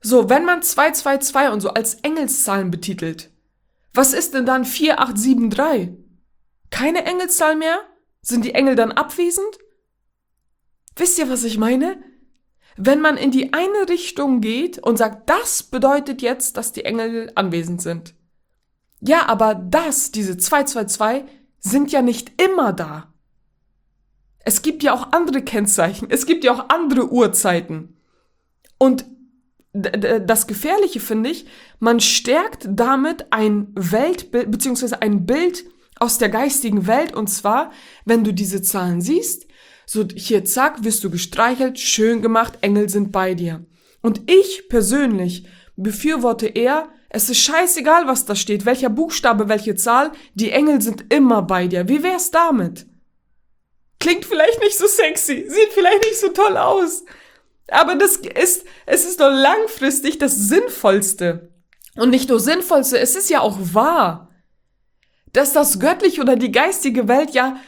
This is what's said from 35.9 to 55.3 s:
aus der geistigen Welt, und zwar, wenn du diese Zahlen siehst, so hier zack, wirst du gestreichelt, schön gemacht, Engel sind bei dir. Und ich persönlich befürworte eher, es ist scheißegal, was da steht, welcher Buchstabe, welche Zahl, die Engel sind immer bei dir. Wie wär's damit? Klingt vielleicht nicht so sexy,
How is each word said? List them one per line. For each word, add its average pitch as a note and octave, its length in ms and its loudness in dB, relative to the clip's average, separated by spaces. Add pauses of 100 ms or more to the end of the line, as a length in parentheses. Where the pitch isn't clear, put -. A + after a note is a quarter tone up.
aus A#3 200 -2
der A3 100 2
geistigen A3 580 -2
Welt, C4 300 0
und G#3 120 -4
zwar, A3 440 -2 (320)
wenn A3+ 180 2
du G#3 120 0
diese F#3+ 260 -4
Zahlen F3+ 400 -2
siehst, D4 460 -2 (400)
so G#3+ 180 -2 (100)
hier G3+ 300 -2
zack, C4 400 -2
wirst G#3+ 200 -2
du F#3+ 60 -2
gestreichelt, B3 680 -2
schön A3+ 420 2
gemacht, A3+ 400 0
Engel G#3 300 2
sind G3+ 220 -2
bei F#3 220 -2
dir. E3+ 300 -6 (380)
Und - 280 -2
ich - 380 4
persönlich G3+ 800 0 (300)
befürworte A#3 720 -2
eher, C#4+ 420 0 (180)
es G#3 220 -4
ist A#3+ 80 0
scheißegal, D#4+ 680 2
was C4 200 -2
da G#3 80 -2
steht, G#3 320 -2
welcher B3+ 240 0
Buchstabe, G#3+ 580 0
welche G#3+ 260 -2
Zahl, B3 380 2 (220)
die A3 160 -2
Engel D4 320 4
sind A3 300 -2
immer B3+ 280 6
bei F3+ 260 0
dir. F3+ 220 -2
Wie C#4+ 140 2
wär's F4+ 280 -2
damit? D4+ 560 0 (1120)
Klingt F4 260 -2
vielleicht A4+ 340 2
nicht G#4 160 2
so F#4+ 100 2
sexy, F4 600 0